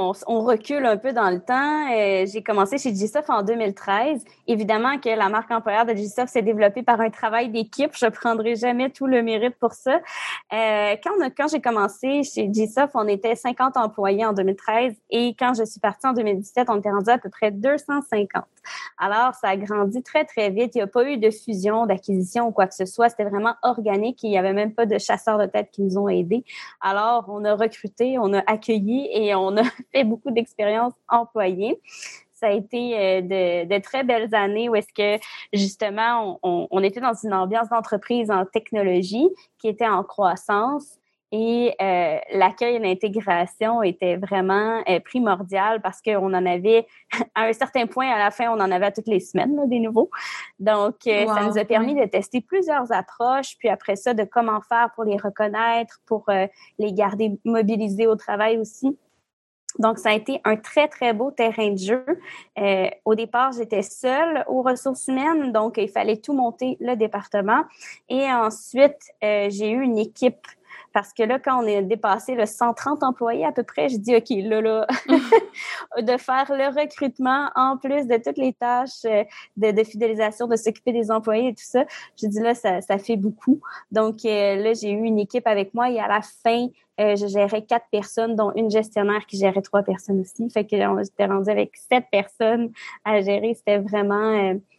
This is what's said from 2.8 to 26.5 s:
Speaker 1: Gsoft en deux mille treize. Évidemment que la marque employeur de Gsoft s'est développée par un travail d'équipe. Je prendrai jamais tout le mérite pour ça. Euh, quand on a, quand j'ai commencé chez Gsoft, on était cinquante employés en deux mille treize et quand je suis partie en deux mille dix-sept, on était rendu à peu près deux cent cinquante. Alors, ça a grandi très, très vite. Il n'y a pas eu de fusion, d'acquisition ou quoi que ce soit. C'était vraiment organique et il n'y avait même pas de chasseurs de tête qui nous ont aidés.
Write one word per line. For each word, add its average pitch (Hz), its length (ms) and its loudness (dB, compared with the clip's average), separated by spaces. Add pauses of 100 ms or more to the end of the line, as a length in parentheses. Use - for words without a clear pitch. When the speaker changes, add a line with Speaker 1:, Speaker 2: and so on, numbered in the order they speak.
Speaker 1:
Gsoft 214 380 -2
en 226 140 2
deux 214 120 0
mille 214 200 -2
treize. 226 500 -2 (220)
Évidemment 220 520 0
que 247 120 -2
la 214 180 2
marque 220 220 -2
employeur 226 340 0
de 226 80 0
Gsoft 214 360 -4
s'est 240 120 0
développée 208 420 2
par 220 200 4
un 220 80 0
travail 226 400 -2
d'équipe. 233 440 -2
Je 240 120 0
prendrai 226 500 0
jamais 247 320 0
tout 269 180 -6
le 254 160 4
mérite 226 340 -2
pour 226 180 -2
ça. - 220 0 (580)
Euh, 214 500 0
quand 339 140 -2
on - 20 4
a, 269 80 0
quand 285 220 -2
j'ai 302 100 0
commencé 233 640 0
chez 220 260 -2
Gsoft, 220 460 0
on 214 140 0
était 208 260 0
cinquante 254 420 0
employés 214 480 0
en 214 80 0
deux 196 100 0
mille 190 140 0
treize 226 380 0 (160)
et 233 280 0
quand 254 140 2
je 220 120 -2
suis - 140 -8
partie 208 280 -2
en 262 80 2
deux 233 80 0
mille 202 180 0
dix-sept, 247 300 -2
on 208 80 0
était 208 120 -2
rendu 202 200 2
à 247 80 6
peu 202 100 -10
près 214 220 -2
deux 233 260 0
cent 285 320 -4
cinquante. - 380 -2 (500)
Alors, 220 380 0
ça 214 140 -4
a 196 100 0
grandi 208 440 -2
très, 311 220 0
très 214 240 -2
vite. 226 260 0
Il 247 40 0
n'y 208 40 2
a 202 40 0
pas 240 180 2
eu 277 140 -2
de 214 120 4
fusion, 214 540 0
d'acquisition 196 600 0
ou 220 60 -2
quoi 196 160 4
que - 60 -16
ce 185 120 -4
soit. 233 240 2
C'était 214 140 -4
vraiment 202 380 -2
organique 226 640 -2
et 220 40 -2
il - 20 -2
n'y 196 80 2
avait 190 160 2
même 214 180 0
pas 233 140 0
de 208 100 0
chasseurs 214 420 0
de 208 60 2
tête 202 280 -2
qui 196 100 -4
nous 190 160 0
ont 202 100 0
aidés. 185 340 0 (380)